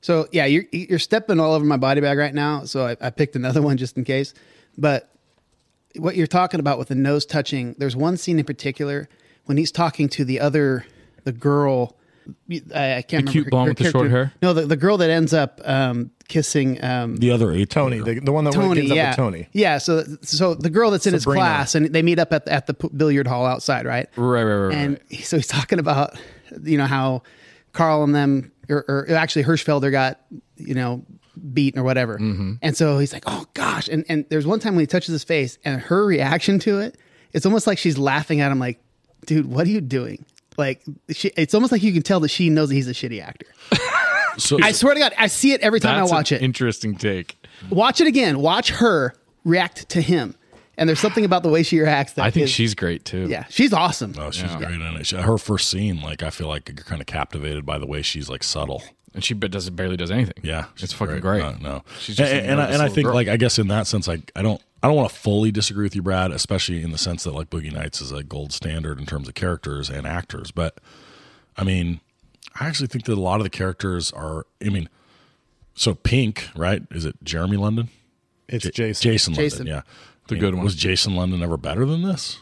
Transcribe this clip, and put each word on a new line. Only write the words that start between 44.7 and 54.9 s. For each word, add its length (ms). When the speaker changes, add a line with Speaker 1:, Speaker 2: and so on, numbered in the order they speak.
Speaker 1:
swear 240
to 60
God, 180
I 80
see 260
it 100
every 180
time 180
Speaker 2:
That's 140
Speaker 1:
I 20
watch 160
Speaker 2:
an 80
Speaker 1:
it. 40
Speaker 2:
interesting 520
take. 420
Speaker 1:
Watch 300
it 60
again. 320
Watch 320
her 420
react 460
to 120
him. 360
And 120
there's 120
something 240
about 180
the 60
way 160
she 160
reacts 320
that 120
Speaker 2:
I 60
think 140
Speaker 1:
is 60
Speaker 2:
she's 260
great, 280
too. 240
Speaker 1:
Yeah, 220
she's 220
awesome. 440
Speaker 3:
Oh, 140
she's 140
Speaker 2:
Yeah. 140
Speaker 3:
great 160
in 80
it. 260